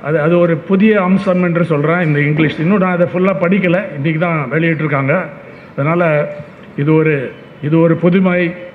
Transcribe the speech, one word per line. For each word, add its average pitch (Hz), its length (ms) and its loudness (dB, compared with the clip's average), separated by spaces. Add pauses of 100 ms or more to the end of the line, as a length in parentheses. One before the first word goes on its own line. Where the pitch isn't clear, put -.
அது, 156 140 -2
அது 165 180 2
ஒரு 170 160 2 (140)
புதிய 196 240 4 (100)
அம்சம் 180 460 0
என்று 170 160 0
சொல்றேன் 165 420 0
இந்த 147 140 0
இங்கிலீஷ். 151 420 0
இன்னும் 190 200 2
நான் 180 160 0
அதை 170 140 2
ஃபுல்லா 185 300 0
படிக்கல, 180 360 2 (180)
இன்னைக்கு 156 240 -2
தான் 165 200 -2 (120)
வெளியிட்டிருக்காங்க. 147 640 0 (600)
அதனால 160 280 0 (760)
இது 147 140 -2 (100)
ஒரு, 156 140 2 (480)
இது 151 180 -2
ஒரு 165 160 2
புதுமை. 180 440 2 (340)